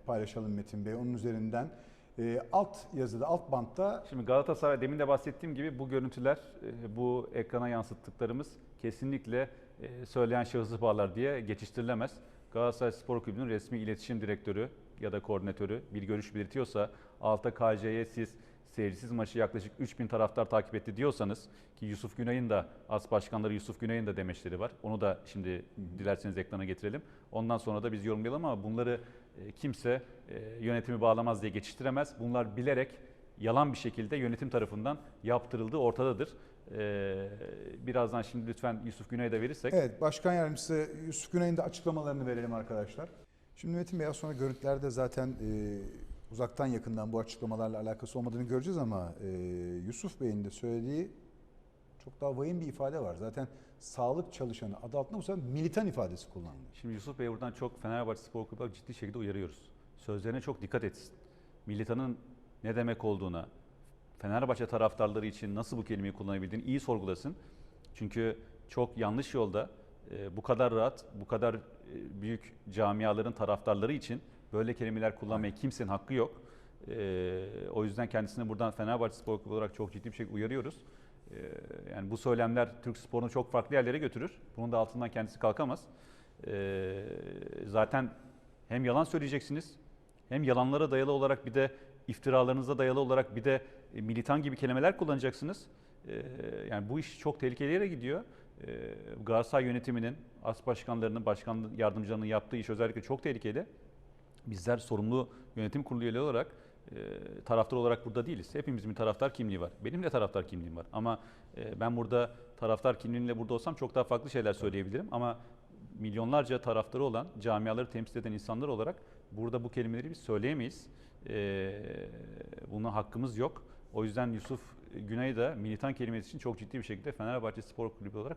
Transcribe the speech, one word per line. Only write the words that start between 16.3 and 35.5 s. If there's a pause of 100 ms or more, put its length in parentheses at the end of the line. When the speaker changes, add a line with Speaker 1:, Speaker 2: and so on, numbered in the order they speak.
Speaker 2:
belirtiyorsa, (300)
alta
K
J'ye
siz (360)
seyircisiz
maçı
yaklaşık
üç
bin
taraftar
takip
etti
diyorsanız, (280)
ki
Yusuf
Günay'ın
da, (200)
as
başkanları
Yusuf
Günay'ın
da
demeçleri
var. (120)
Onu
da
şimdi
Speaker 1:
Hı
hı.
Speaker 2:
dilerseniz
ekrana
getirelim. (300)
Ondan
sonra
da
biz
yorumlayalım
ama
bunları, (380)
e,
kimse, (260)
e,
yönetimi
bağlamaz
diye
geçiştiremez.
Bunlar
bilerek (480)
yalan
bir
şekilde
yönetim
tarafından (240)
yaptırıldığı